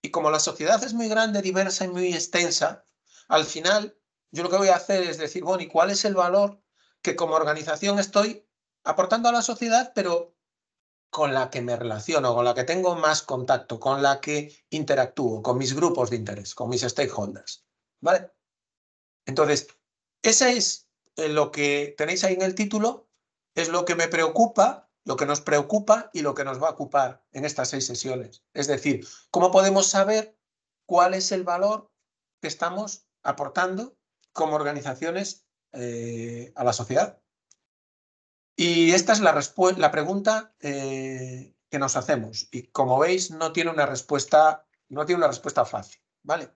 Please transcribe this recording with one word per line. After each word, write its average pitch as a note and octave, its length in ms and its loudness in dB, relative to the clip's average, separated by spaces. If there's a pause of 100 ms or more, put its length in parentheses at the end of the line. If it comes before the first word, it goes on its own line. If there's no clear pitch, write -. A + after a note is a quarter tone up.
Y D3 80 -8
como D#3 200 0
la D3+ 100 2
sociedad F3+ 440 0
es A3+ 100 -8
muy A#3 140 -4
grande, G#3+ 340 0
diversa F#3+ 420 -2
y F3+ 40 -4
muy F3+ 260 -2
extensa, F3 720 -2 (420)
al D#3 160 2
final F#3 540 -2 (320)
yo D#3+ 120 -8
lo F3 80 -2
que F#3+ 60 2
voy G3 120 4
a F3+ 80 6
hacer F#3 260 -2
es D#3+ 160 -4
decir, D#3+ 260 -6
bueno, F3+ 180 -2
¿y D#3 60 -10
cuál E3+ 220 4
es G3+ 140 -2
el G3+ 100 0
valor F#3+ 480 2 (400)
que E3 140 -2
como E3 180 -2
organización D#3+ 640 0
estoy G#3 480 -2 (380)
aportando G3 440 2
a A#3 40 4
la A#3+ 100 0
sociedad, A#3+ 520 0
pero E3+ 420 -2 (760)
con C#3+ 240 0
la B2+ 160 0
que B2+ 120 -6
me A#2+ 140 -2
relaciono, A#2+ 580 0
con A#2+ 100 2
la A#2+ 100 4
que B2+ 100 -2
tengo F3+ 320 0
más D#3 260 2
contacto, B2+ 580 -2
con C#3 220 0
la C#3 180 2
que D3 500 -8
interactúo, C3 720 0
con B2+ 160 0
mis C3 160 -2
grupos C#3+ 360 0
de A#2+ 60 -4
interés, G2+ 380 -10
con A2+ 140 -6
mis B2 140 -2
stakeholders, A#2 840 -6 (360)
¿vale? F3+ 320 2 (920)
Entonces, D3 420 0 (560)
ese B3 340 4
es, - 320 -4 (280)
eh, D#3 120 -4
lo D3+ 220 0
que C#3+ 480 -2
tenéis F3 260 -2
ahí F#3+ 100 2
en F#3 80 -2
el F#3+ 120 0
título, G#3+ 540 -2 (460)
es E3 140 -2
lo F3 160 0
que F3 120 0
me E3 120 0
preocupa, G3 800 2 (160)
lo B2+ 120 -4
que C#3+ 100 -2
nos - 140 -2
preocupa G#3 720 2
y D#3+ 100 -4
lo C#3+ 120 -2
que C#3+ 100 -4
nos C3+ 180 -4
va D#3+ 60 2
a D3+ 40 0
ocupar C3+ 600 -2
en C3+ 120 -8
estas C#3+ 260 -4
seis C3+ 160 -6
sesiones. B2 580 -10 (100)
Es C#3 120 -4
decir, C3+ 400 -2 (240)
¿cómo F3+ 220 4
podemos G3 340 6
saber G#3+ 500 2 (480)
cuál F3+ 300 4
es F#3+ 180 -2
el F#3 120 -2
valor G3 480 -2 (480)
que D#3+ 80 -6
estamos F3 580 -6 (160)
aportando F#3 760 -4 (360)
como D#3 240 0
organizaciones, D3+ 920 -4 (260)
eh, A#2 840 -8
a B2 80 -4
la A#2+ 80 4
sociedad? C3 480 -2 (1400)
Y E3+ 360 4
esta F#3 200 4
es G#3+ 80 4
la F3 120 6
respue-, F#3 460 2
la D#3 140 4
pregunta, G3 680 -2
eh, C3 960 -8 (160)
que D3 80 -6
nos C#3 180 -2
hacemos. A2+ 540 -4
Y B2 180 -12
como C3 300 2
veis, F3+ 320 2
no D#3+ 220 -6
tiene E3 180 -2
una D3 160 0
respuesta, D3+ 800 2 (220)
no D3 180 -6
tiene F3 120 0
una D#3 100 4
respuesta - 360 -2
fácil, - 360 -8 (240)
¿vale? D3+ 320 -4